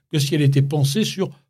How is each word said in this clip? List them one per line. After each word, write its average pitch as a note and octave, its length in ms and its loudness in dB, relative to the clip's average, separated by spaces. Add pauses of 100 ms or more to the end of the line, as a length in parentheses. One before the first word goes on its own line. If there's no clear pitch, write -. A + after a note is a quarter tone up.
(100)
que D#3 80 -2
si C#3+ 160 -2
elle D3 80 2
était C#3 200 4
pensée D3+ 420 0
sur F#3+ 260 -4 (200)